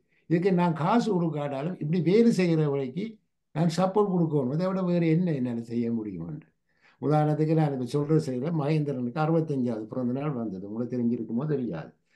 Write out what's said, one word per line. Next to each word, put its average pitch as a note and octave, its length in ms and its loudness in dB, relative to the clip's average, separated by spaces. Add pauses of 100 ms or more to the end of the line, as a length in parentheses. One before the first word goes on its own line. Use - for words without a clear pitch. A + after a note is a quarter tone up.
(300)
இதுக்கு F3 240 2
நான் F3 200 4
காசு A3 360 2
கொடுக்காட்டாலும் D3 680 -2
இப்படி D#3+ 220 0
வேலை G#3+ 300 6
செய்கிற E3 380 2
வரைக்கும் C#3 440 -4 (420)
நான் E3 220 2
சப்போர்ட் F#3+ 360 2
கொடுக்கணும். D3 400 2
அதை F3 140 0
விட F#3 140 -2
வேறு F3 260 2
என்ன E3 240 2
என்னால B2 300 -2
செய்ய A#2 300 -2
முடியுமென்று. E2+ 560 -6 (540)
உதாரணத்துக்கு D3+ 540 2
நான் D3+ 180 2
இப்ப B2+ 120 -4
சொல்ற D3 320 0
செய்யல, C3+ 340 -2
மகேந்திரனுக்கு C#3+ 680 -2
அறுபத்தஞ்சாவது D3 640 0
பிறந்த B2 300 -4
நாள் D3 180 -4
வந்தது. G#2+ 340 -6
உங்களுக்கு A#2 280 -6
தெரிஞ்சிருக்குமோ A#2+ 520 -2
தெரியாது. A#2+ 440 -4 (260)